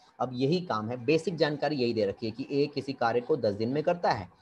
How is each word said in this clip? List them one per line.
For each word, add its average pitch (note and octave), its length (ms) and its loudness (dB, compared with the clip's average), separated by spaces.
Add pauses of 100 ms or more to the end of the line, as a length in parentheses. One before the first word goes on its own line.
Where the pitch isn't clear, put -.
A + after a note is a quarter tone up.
(180)
अब B2 160 -2
यही C3+ 280 2
काम G#2+ 280 -2
है, B2 140 -8
बेसिक D#3+ 320 2
जानकारी D3 400 0
यही A#2+ 180 2
दे G#2+ 120 2
रखी G2 200 -4
है A2 60 -2
कि C3 200 -8
ए C#3+ 140 2
किसी C#3+ 280 -6
कार्य A#2+ 260 2
को D#3 180 2
दस A2 160 2
दिन A2+ 140 -2
में D3 140 0
करता F3 280 2
है, G#2 180 -2 (140)